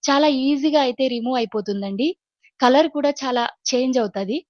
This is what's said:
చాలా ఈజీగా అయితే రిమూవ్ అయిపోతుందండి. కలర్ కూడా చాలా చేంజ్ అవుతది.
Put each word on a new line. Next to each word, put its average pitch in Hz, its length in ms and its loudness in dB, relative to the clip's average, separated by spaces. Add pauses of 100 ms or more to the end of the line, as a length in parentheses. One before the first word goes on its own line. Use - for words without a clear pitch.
చాలా 285 260 4 (100)
ఈజీగా 285 420 2
అయితే 262 280 0
రిమూవ్ 247 300 -2
అయిపోతుందండి. 202 720 -4 (520)
కలర్ 269 280 4
కూడా 285 220 -2
చాలా 262 340 -4 (220)
చేంజ్ 254 320 0
అవుతది. 202 400 -4 (120)